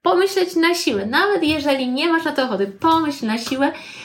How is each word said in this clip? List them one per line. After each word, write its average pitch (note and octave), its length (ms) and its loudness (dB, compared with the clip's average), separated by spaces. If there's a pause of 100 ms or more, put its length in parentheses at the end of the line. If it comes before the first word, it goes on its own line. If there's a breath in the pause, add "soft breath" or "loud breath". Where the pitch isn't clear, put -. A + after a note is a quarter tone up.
Pomyśleć F#4 540 2
na E4+ 200 4
siłę. A3 300 -2
Nawet E4+ 380 0
jeżeli C#4 440 0
nie C4+ 200 -2
masz E4 180 0
na D4+ 60 -2
to D4 120 0
ochoty, G3+ 240 -2
pomyśl G#3+ 580 0
na A3 120 0
siłę C4+ 340 -2 (340 loud breath)